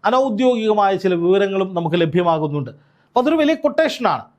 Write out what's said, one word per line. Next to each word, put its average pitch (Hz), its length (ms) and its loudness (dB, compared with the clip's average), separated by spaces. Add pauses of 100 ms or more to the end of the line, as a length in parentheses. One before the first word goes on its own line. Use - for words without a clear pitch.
(100)
അനൗദ്യോഗികമായ 220 840 2 (100)
ചില 190 100 2 (120)
വിവരങ്ങളും 196 420 0 (120)
നമുക്ക് 170 240 -2
ലഭ്യമാകുന്നുണ്ട്. 156 680 -2 (380)
അപ്പൊ 240 140 0
അതൊരു 320 180 0
വലിയ 302 140 2 (100)
ക്വട്ടേഷനാണ്. 254 580 -2 (140)